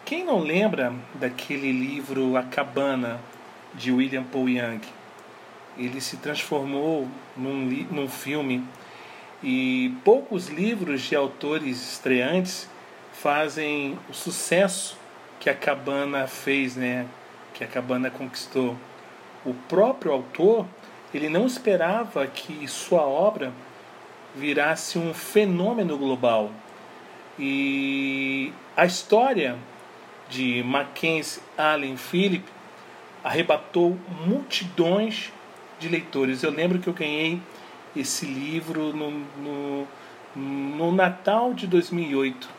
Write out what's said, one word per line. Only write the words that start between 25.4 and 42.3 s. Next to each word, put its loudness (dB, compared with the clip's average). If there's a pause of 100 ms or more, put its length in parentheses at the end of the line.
global. 2 (880)
E 0 (240)
a 8
história 4 (720)
de 0
Mackenzie -2 (160)
Allen 2
Phillips 0 (720)
arrebatou 2 (280)
multidões 0 (480)
de -8
leitores. 0
Eu 2
lembro 2
que -4
eu -2
ganhei -2 (560)
esse -4
livro -4
no, -4 (260)
no, -4 (480)
no -2
Natal 4
de -6
dois 4
mil -2
e 0
oito. 0